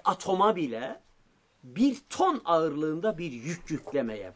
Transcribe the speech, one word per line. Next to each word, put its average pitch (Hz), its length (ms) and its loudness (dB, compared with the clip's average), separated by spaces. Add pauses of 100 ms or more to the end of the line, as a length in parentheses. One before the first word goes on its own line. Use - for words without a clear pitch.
atoma 196 520 4
bile 127 440 -4 (640)
bir 208 340 2 (120)
ton 359 340 2
ağırlığında 160 720 2
bir 170 140 -6
yük 147 380 -8
yüklemeye. 113 640 -4